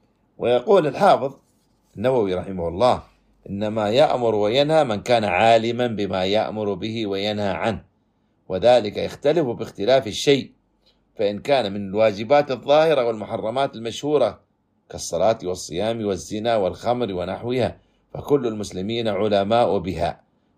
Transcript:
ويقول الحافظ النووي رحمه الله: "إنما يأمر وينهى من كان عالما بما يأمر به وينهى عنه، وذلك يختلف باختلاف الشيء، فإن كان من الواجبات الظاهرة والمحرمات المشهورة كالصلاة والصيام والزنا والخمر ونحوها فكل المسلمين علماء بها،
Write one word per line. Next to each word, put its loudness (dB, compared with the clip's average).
ويقول 4
الحافظ 2
النووي 2
رحمه -4
الله: 2
"إنما -2
يأمر 2
وينهى 2
من -2
كان 2
عالما 4
بما -2
يأمر -2
به -6
وينهى -2
عنه، -4
وذلك 2
يختلف 0
باختلاف 0
الشيء، 0
فإن 0
كان 0
من -8
الواجبات 2
الظاهرة 2
والمحرمات -4
المشهورة -2
كالصلاة 0
والصيام -6
والزنا -2
والخمر -2
ونحوها -4
فكل 0
المسلمين -6
علماء 2
بها، -4